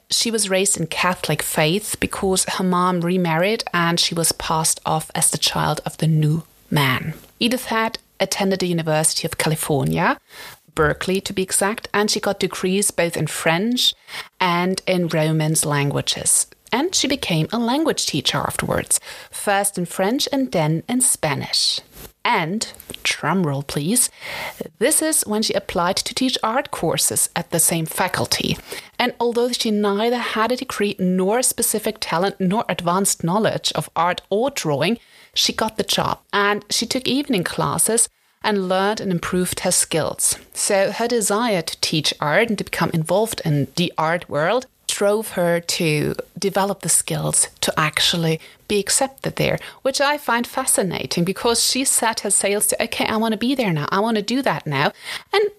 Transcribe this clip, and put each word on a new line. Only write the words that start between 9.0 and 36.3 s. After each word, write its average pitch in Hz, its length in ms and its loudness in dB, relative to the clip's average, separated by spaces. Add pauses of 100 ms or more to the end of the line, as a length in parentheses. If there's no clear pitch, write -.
of - 140 -6
California, 160 800 0 (560)
Berkeley 156 440 2
to 196 140 -6
be 190 80 -2
exact, 196 500 -2
and 208 200 2
she 214 80 -2
got 202 200 -2
degrees 190 520 0
both 170 260 0
in 156 80 0
French 202 720 0 (440)
and 180 460 2
in 180 220 2
Romance 156 580 2
languages. 143 800 0 (260)
And 311 220 0
she - 140 2
became 190 440 0
a 226 60 -2
language 247 480 0
teacher - 320 0
afterwards, - 600 -2 (320)
first 202 480 0
in 175 60 -2
French 208 460 0
and 269 200 0
then 160 360 2
in 247 140 0
Spanish. - 800 0 (420)
And, 202 480 0 (300)
drum 165 460 0
roll 139 160 0
please, 170 480 0 (640)
this 285 240 2
is 311 240 0
when 208 160 0
she 214 120 -2
applied 190 420 0
to - 180 -4
teach 254 300 0
art 226 260 0
courses - 640 0
at - 140 -4
the 170 100 0
same 165 260 2
faculty. - 720 -2 (420)
And 247 200 0
although 240 320 0
she 233 200 -2
neither 208 460 0
had 226 340 -2
a 254 60 0
degree 208 420 -2
nor 185 400 2
a 262 40 2
specific 220 560 -2
talent 190 400 0
nor 190 300 2
advanced 180 540 0
knowledge 170 480 2
of - 240 -4
art 170 340 0
or 233 220 2
drawing, 160 480 0 (340)
she - 200 0
got 220 240 -2
the - 60 2
job. - 360 -2 (120)